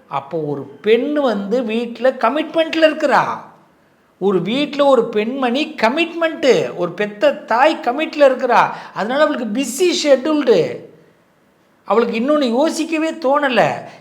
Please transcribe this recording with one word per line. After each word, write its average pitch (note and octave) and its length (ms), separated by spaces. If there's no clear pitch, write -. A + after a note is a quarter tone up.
அப்போ - 320
ஒரு D3 220
பெண் A#3+ 520
வந்து A#3+ 500
வீட்டுல A#3 560
கமிட்மெண்ட்ல D#4+ 640
இருக்கிறா. C#4 420
ஒரு F#3+ 200
வீட்டுல C#4 460
ஒரு B3+ 200
பெண்மணி B3+ 760
கமிட்மெண்ட்டு, C#4+ 920
ஒரு E3+ 160
பெத்த G#3 420
தாய் C4+ 500
கமிட்ல D4+ 360
இருக்கிறா. A#3+ 500
அதனால B3 300
அவளுக்கு B3 380
பிஸி F4+ 260
ஷெட்யூல்டு, C4 720
அவளுக்கு A3 340
இன்னொன்னு D4 240
யோசிக்கவே D#4 720
தோணல. B3+ 580